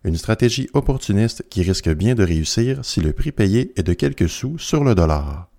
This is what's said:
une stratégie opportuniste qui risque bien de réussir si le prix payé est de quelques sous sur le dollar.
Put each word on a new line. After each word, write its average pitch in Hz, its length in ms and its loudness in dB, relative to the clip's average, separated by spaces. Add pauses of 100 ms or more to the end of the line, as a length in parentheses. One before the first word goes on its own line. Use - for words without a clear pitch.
une 80 140 0
stratégie 117 560 0
opportuniste 117 760 0
qui 95 120 -2
risque 87 280 0
bien 92 240 2
de 110 100 2
réussir 110 580 0
si - 200 -4
le 78 100 0
prix 147 200 -2
payé 113 440 2
est 98 60 -2
de 87 100 0
quelques 82 380 0
sous 135 260 -8
sur - 260 -2
le 131 120 6
dollar. 78 540 0 (100)